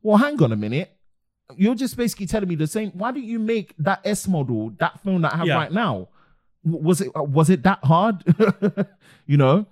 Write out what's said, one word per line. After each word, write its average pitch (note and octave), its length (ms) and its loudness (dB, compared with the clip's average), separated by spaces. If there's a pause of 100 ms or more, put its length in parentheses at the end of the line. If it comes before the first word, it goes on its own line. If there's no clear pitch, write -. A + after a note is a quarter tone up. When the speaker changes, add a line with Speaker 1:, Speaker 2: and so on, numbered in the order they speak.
Speaker 1:
"Well, G#3 160 4
hang B3 240 2
on B2+ 100 4
a A2+ 40 -2
minute. A2+ 340 -4 (680)
You're G#3+ 180 2
just B3 220 -6
basically A#3 280 -4
telling G3+ 220 -4
me F3 80 -4
the D#3 120 -2
same. G#3+ 240 -6
Why G#3 200 -6
didn't B3+ 160 -10
you A3+ 100 -6
make A3 400 -4
that F#3 280 -2
S G3+ 240 -4
model, B2 400 -2 (100)
that - 220 -4
phone F#3 220 -2
that D3 100 0
I D3+ 40 -4
have E3 100 -2
Speaker 2:
Yeah. D3+ 80 0
Speaker 1:
right D3 180 -2
now? D3 340 -2 (560)
W-, D#3+ 200 -2
was E3 180 2
it, C3 140 -6
uh, D#3 80 -4
was D3+ 260 4
it F3 140 4
that F#3+ 200 0
hard?" F3 400 2 (140)
<laughs> G3 500 0 (380)
You C#3+ 120 2
know? D3+ 340 4